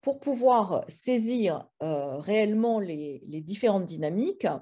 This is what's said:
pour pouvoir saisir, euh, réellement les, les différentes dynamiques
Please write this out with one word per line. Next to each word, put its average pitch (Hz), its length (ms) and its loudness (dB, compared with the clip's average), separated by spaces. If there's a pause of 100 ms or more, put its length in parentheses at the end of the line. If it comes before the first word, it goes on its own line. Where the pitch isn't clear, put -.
pour 277 180 -2
pouvoir 240 680 2
saisir, 226 800 0 (160)
euh, 143 320 -2
réellement 214 640 2
les, 151 480 -8
les 156 120 -8
différentes 196 460 0
dynamiques 175 600 -2 (140)